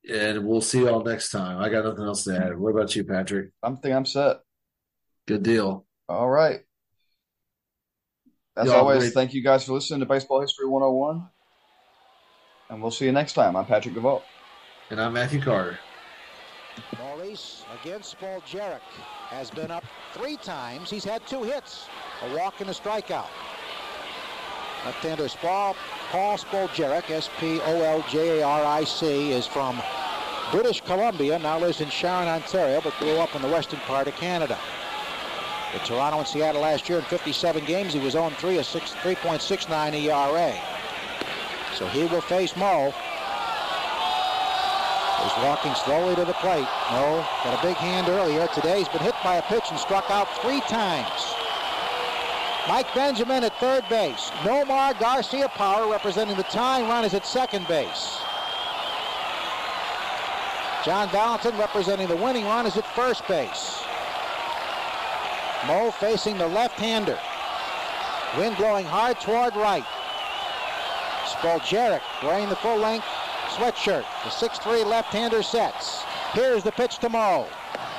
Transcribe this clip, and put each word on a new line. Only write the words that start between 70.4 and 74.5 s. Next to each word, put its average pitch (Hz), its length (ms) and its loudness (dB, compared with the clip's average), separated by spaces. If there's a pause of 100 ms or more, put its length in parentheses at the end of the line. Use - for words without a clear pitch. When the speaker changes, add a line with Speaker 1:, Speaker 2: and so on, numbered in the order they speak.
Speaker 3:
Spoljaric 170 760 2 (200)
wearing 190 260 0
the 196 100 0
full-length 220 480 0 (440)
sweatshirt. 202 560 0 (180)
The 110 60 -6
six 226 300 -2